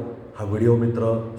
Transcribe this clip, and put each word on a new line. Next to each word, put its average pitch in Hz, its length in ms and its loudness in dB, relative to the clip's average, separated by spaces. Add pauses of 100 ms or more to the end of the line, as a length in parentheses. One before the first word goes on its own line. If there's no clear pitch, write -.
(400)
हा 107 60 -6
व्हिडिओ 110 300 4
मित्र 113 640 0